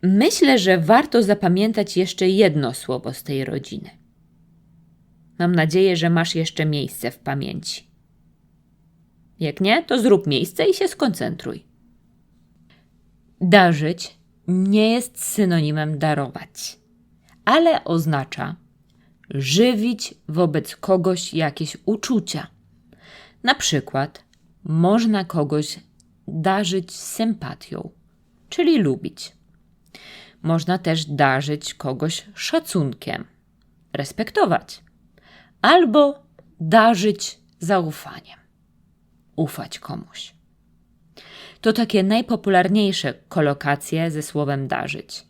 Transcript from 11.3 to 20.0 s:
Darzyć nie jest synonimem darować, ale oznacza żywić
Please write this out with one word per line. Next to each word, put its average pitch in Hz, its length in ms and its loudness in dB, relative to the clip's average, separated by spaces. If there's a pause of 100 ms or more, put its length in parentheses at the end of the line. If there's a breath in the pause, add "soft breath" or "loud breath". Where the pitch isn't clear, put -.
Darzyć 170 760 4 (300)
nie 196 440 2
jest 240 320 -4
synonimem 156 760 0
darować, 143 800 -4 (680 soft breath)
ale 320 380 4
oznacza 160 720 -4 (720 soft breath)
żywić 208 840 0 (120)